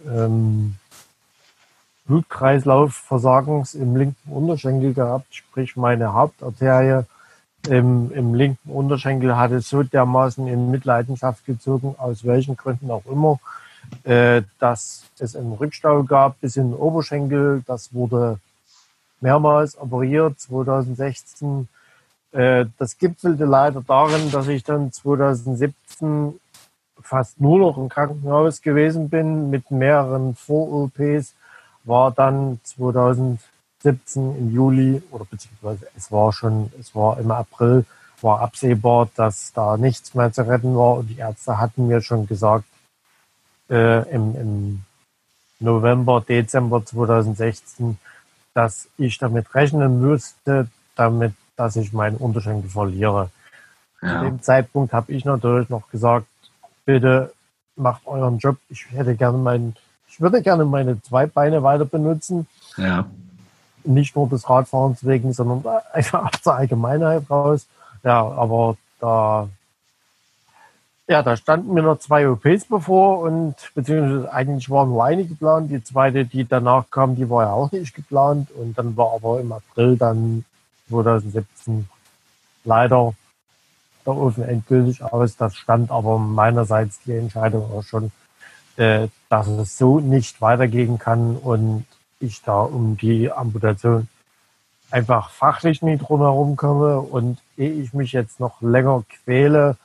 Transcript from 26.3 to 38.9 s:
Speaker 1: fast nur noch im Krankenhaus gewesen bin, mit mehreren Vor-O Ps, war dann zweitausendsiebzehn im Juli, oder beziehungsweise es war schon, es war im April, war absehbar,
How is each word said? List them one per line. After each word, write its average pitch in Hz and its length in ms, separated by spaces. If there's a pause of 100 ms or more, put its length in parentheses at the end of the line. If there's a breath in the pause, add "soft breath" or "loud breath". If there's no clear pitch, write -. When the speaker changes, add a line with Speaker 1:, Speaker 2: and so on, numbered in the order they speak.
Speaker 1:
fast - 380
nur 147 200
noch 170 180
im 135 100
Krankenhaus 147 760
gewesen 156 480
bin, 156 400
mit 139 220
mehreren 131 640
Vor-O 147 540
Ps, 147 440 (520 soft breath)
war 123 260
dann 135 520
zweitausendsiebzehn 127 1700
im 117 160
Juli, 131 560
oder 113 160
beziehungsweise 104 720
es - 160
war 107 220
schon, 110 440
es 123 160
war 110 240
im 113 140
April, 120 540 (360 soft breath)
war 107 200
absehbar, 120 760